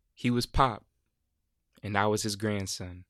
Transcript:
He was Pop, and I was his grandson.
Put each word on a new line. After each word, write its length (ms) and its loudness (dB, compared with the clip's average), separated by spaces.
He 180 0
was 140 2
Pop, 380 2
and 140 -2
I 100 6
was 160 2
his 120 -4
grandson. 760 -4